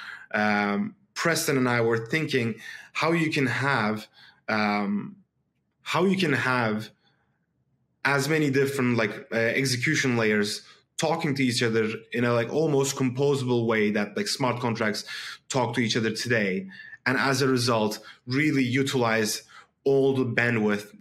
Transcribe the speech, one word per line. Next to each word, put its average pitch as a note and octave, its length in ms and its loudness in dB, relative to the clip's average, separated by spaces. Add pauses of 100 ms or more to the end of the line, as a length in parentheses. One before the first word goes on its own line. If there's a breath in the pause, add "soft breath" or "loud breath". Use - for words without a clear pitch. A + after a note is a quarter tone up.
(320 loud breath)
Um, G#2 640 0 (200)
Preston D#3+ 420 0
and B2+ 120 2
I A#2+ 120 2
were A#2 260 0
thinking C3+ 500 -2 (360 loud breath)
how D#3 200 0
you D#3+ 180 2
can D3 160 0
have, A#2+ 600 0 (420 loud breath)
um, G#2 680 -2 (680)
how E3 220 0
you F#3+ 120 2
can E3 160 0
have A#2 580 0 (1120)
as C3+ 240 0
many D#3 220 2
different, B2+ 460 2
like, A2 360 -2
uh, A2 40 -2
execution B2 800 0
layers G#2+ 460 0 (340 loud breath)
talking D#3+ 380 0
to C#3+ 80 -2
each B2 200 0
other A2+ 260 2 (240)
in A#2+ 120 0
a, A#2+ 80 2
like, A#2 200 0
almost C#3+ 440 0
composable B2 720 0
way G#2+ 240 2
that, G#2 260 -2
like, G#2 120 -4
smart A#2+ 320 -2
contracts A2 440 -2 (440 loud breath)
talk - 260 0
to C3 60 0
each A2+ 160 0
other A2 140 0
today. G2+ 560 -2 (400 loud breath)
And B2+ 120 0
as C3 240 2
a C3+ 60 4
result, A#2 500 2 (280 loud breath)
really C3+ 360 2
utilize A#2+ 800 0 (420 loud breath)
all C3+ 300 4
the B2+ 100 2
bandwidth A2 680 0 (100)